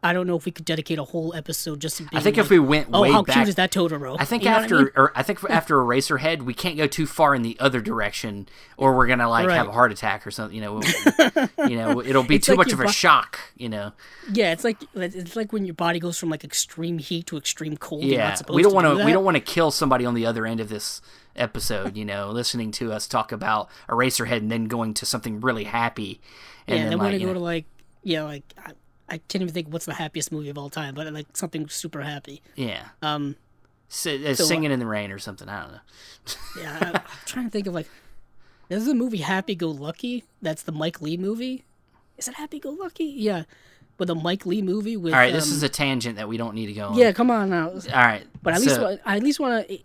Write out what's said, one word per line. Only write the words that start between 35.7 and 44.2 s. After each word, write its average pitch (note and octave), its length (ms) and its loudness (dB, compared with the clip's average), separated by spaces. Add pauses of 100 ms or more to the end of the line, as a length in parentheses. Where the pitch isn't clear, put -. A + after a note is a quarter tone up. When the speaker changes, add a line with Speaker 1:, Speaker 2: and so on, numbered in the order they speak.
Speaker 2:
know. - 60 -20 (480)
<laughs> - 360 -12
Speaker 1:
Yeah, D3+ 180 -10
I, F#3+ 60 -2 (120)
I'm - 40 -4 (220)
trying B3+ 220 -8
to A3 40 -8
think G3+ 160 -4
of, F3+ 80 -6
like, D#3+ 140 -6 (800)
there's G#3+ 180 -4
a D4 80 2
movie, A#3 240 0
Happy F#3+ 360 -2
Go E3 160 -4
Lucky, E3 540 -8 (180)
that's D#3 200 -6
the E3+ 100 -8
Mike D#3 280 -4
Leigh D#3 160 -6
movie. A3+ 480 -6 (540)
Is - 100 -8
it B3+ 60 -12
Happy D4+ 260 -12
Go C#4 100 -10
Lucky? E4+ 340 -8
Yeah. G#3+ 400 -4 (520)
But F3+ 120 -4
the F3 60 0
Mike E3+ 320 -4